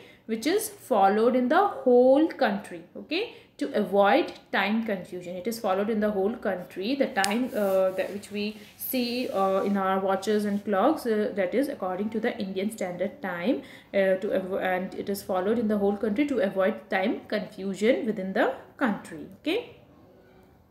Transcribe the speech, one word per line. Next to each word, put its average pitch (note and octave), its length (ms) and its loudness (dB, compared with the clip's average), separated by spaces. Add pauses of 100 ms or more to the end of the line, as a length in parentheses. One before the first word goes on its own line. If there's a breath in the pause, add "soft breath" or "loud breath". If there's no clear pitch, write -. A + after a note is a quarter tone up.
(260 loud breath)
which A3 200 -4
is G4+ 220 0
followed G#3+ 680 2
in B3 140 2
the F4 180 6
whole C4 600 6
country, G3+ 540 -2 (140)
okay, E4+ 380 -6 (220 loud breath)
to C#4+ 180 -4
avoid G3+ 580 4 (200)
time A3 320 0
confusion. F3+ 500 -8
It F3+ 140 -6
is A3+ 100 -6
followed G3+ 320 0
in A3 80 0
the G#3 140 0
whole G3 240 0
country. F#3+ 580 -4
The C4+ 140 2
time, G3+ 380 2
uh, F#3+ 500 2
that - 160 -2
which G#3 180 -10
we G#3 260 -6 (200 loud breath)
see, B3 520 -4
uh, F#3+ 340 2
in G3+ 140 2
our F#3+ 220 2
watches G3 460 0
and G3+ 200 -2
clocks, A3 400 2
uh, G#3+ 300 0
that F#3 180 -2
is C#4 160 2
according F#3+ 420 -4
to A3 100 -4
the A#3+ 180 -4
Indian F#3+ 320 -4
Standard F#3 500 -6
Time, F#3 420 -2 (300 loud breath)
uh, F#3+ 300 4
to G3 80 -2 (100)
avo-, F#3 220 -4
and F#3 320 -2
it G3 140 -8
is G3 160 -6
followed G3+ 340 0
in A3 80 0
the G#3 120 0
whole G3+ 180 2
country A#3 320 0
to C4 100 0
avoid G3 520 0
time G#3+ 360 0
confusion G#3 800 -2
within F#3+ 280 -4
the D#4+ 200 2 (220)
country. F3 500 -4 (140)
Okay. G#4 340 -4 (960)